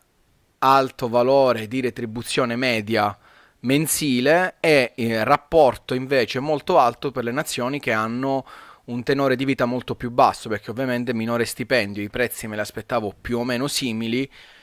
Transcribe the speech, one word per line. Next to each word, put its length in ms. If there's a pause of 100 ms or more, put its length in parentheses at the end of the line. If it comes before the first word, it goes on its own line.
(600)
alto 480
valore 600
di 120
retribuzione 760
media 600 (440)
mensile 1000
e, 360
eh, 280
rapporto 720
invece 460
molto 380
alto 340
per 120
le 60
nazioni 480
che 140
hanno 520 (420)
un 180
tenore 320
di 80
vita 220
molto 280
più 160
basso, 380
perché 220
ovviamente 440
minore 300
stipendio, 580
i 80
prezzi 380
me 80
li 40
aspettavo 600
più 180
o 60
meno 240
simili 600 (340)